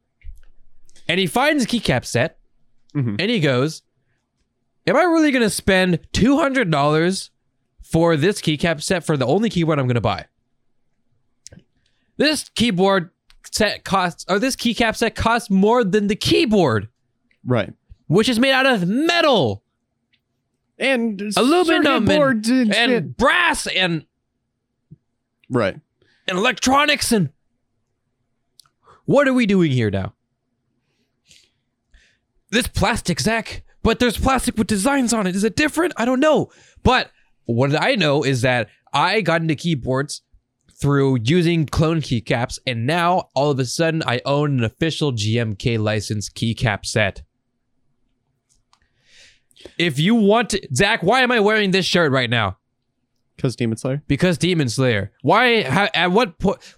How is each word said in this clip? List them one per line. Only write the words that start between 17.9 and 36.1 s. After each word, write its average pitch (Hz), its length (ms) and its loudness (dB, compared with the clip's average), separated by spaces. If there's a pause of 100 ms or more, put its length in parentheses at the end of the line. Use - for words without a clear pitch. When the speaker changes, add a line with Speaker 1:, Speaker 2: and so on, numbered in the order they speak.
Speaker 1:
which 214 220 4
is 220 100 0
made 269 120 2
out 262 160 2
of 196 200 0
metal 254 760 0 (1120)
Speaker 2:
And 233 440 -2 (160)
Speaker 1:
aluminum 302 680 2
Speaker 2:
circuit 196 120 4
boards 233 300 2
Speaker 1:
and, 262 120 4
Speaker 2:
and 214 120 2
Speaker 1:
and 233 180 2
Speaker 2:
shit. 147 260 -2
Speaker 1:
brass 320 500 2
and 170 380 -2 (1400)
Speaker 2:
Right. 113 300 -2 (480)
Speaker 1:
and 185 100 -4
electronics 269 720 0
and 190 180 2 (1800)
what 262 220 4
are 262 60 2
we 247 140 2
doing 180 240 2
here 117 200 0
now?" 95 220 -6 (2500)
This 240 140 0
plastic, - 540 -2
Zach, - 420 -4 (220)
but 226 160 2
there's 247 180 0
plastic 262 400 -2
with 214 80 0
designs 233 480 0
on 214 140 0
it. 180 80 -4
Is 196 80 -4
it 220 120 -2
different? 311 420 0
I 226 80 -2
don't 254 140 0